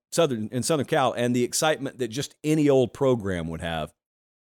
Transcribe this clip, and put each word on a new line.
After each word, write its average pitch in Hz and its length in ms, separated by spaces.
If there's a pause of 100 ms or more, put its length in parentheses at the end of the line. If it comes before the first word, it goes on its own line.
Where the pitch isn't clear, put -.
(100)
Southern, 127 400
in 123 140
Southern 160 220
Cal 135 260
and 123 240
the 123 80
excitement 135 560
that 120 80
just 123 340
any 151 260
old 131 240
program 98 540
would 82 140
have 82 340 (500)